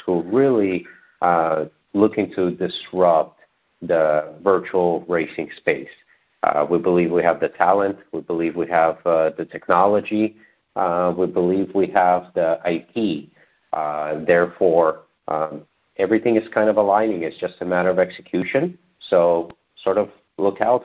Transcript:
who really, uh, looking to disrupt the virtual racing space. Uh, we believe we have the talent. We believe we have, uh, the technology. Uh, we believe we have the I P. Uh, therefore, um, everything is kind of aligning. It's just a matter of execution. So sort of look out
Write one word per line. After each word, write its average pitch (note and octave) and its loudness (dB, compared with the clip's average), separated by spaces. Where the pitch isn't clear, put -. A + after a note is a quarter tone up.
who F2 0
really, G2+ 0
uh, E2 0
looking G#2 0
to F2+ 0
disrupt F2 0
the D#2 0
virtual F2+ 0
racing E2 -4
space. C2+ -4
Uh, D2+ 2
we F2 2
believe F2 2
we E2+ 0
have E2 2
the - -2
talent. G2 0
We D#2+ -8
believe E2 -4
we F2 -4
have, E2 0
uh, D#2+ 0
the E2+ -8
technology. G#2 0
Uh, F2+ -2
we F2+ 0
believe F#2 -2
we F#2+ 0
have F2+ 2
the E2 0
I E2+ -4
P. F2 -4
Uh, D2+ -6
therefore, E2+ 2
um, D2+ -6
everything A2 0
is A2+ -2
kind A2 2
of G#2 2
aligning. G#2 2
It's D#2 -8
just - -8
a F2+ -6
matter F2+ 0
of F#2 0
execution. A#2+ -2
So E2+ 2
sort G2 0
of G2+ -2
look G2 -2
out A#2+ 0